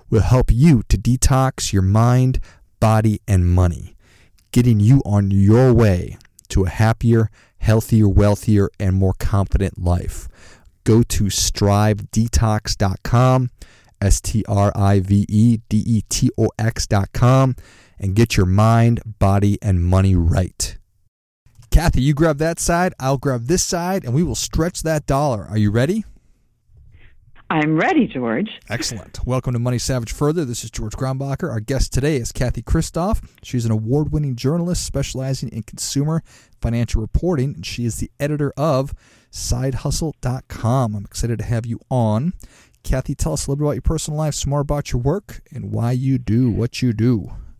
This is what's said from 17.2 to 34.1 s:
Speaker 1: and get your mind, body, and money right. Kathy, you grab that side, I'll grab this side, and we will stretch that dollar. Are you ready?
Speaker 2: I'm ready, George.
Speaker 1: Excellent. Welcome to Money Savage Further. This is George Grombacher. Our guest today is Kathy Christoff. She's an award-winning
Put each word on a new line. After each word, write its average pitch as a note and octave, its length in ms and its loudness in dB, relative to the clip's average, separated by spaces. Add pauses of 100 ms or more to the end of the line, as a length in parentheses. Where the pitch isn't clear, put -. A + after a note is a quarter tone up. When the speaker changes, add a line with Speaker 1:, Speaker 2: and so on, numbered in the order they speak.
Speaker 1:
and F#2+ 160 -4
get A2+ 220 2
your F#2+ 100 4
mind, A2+ 540 4 (180)
body, G2+ 440 2
and F#2 220 0
money F#2+ 300 4
right. F2+ 640 -2 (920)
Kathy, D3+ 320 4
you C#3+ 100 4
grab D3+ 260 2
that E3 200 -2
side, F3 400 0
I'll C3+ 200 -2
grab B2 280 -4
this E3+ 160 0
side, F3+ 420 -4
and A#2+ 80 -4
we D3 100 2
will C#3+ 120 -2
stretch - 480 -4
that D#3+ 240 -2
dollar. C3+ 420 -2
Are G#2+ 100 -2
you G#2 120 2
ready? D3 340 0 (1500)
Speaker 2:
I'm D#3 240 0
ready, A#3+ 300 2
George. B2+ 420 -4 (200)
Speaker 1:
Excellent. - 580 -8
Welcome B2+ 280 -2
to A#2+ 40 -2
Money B2 200 -2
Savage B2 340 -4
Further. D#3 320 -2
This A#2+ 180 -8
is A2+ 80 -12
George G#2+ 220 -10
Grombacher. C3+ 580 -6
Our A2+ 80 -4
guest A#2+ 340 -4
today C#3+ 220 0
is A#2+ 160 -4
Kathy A#2+ 320 -4
Christoff. E3 640 -2 (180)
She's A#2+ 220 -6
an A2+ 80 0
award-winning C#3 640 -2